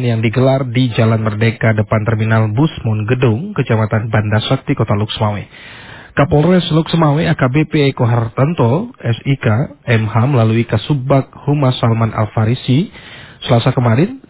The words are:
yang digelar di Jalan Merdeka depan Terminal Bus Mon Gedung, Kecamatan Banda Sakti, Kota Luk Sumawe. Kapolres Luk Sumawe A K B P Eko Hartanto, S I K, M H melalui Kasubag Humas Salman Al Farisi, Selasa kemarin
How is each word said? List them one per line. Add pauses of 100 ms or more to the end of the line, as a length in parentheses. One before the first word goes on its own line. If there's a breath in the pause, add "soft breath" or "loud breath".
yang
digelar
di
Jalan
Merdeka
depan
Terminal
Bus (160)
Mon
Gedung,
Kecamatan
Banda
Sakti,
Kota
Luk
Sumawe. (800 loud breath)
Kapolres
Luk
Sumawe
A
K
B
P
Eko
Hartanto,
S
I
K, (400)
M
H
melalui
Kasubag (160)
Humas
Salman
Al
Farisi, (560 loud breath)
Selasa
kemarin (100)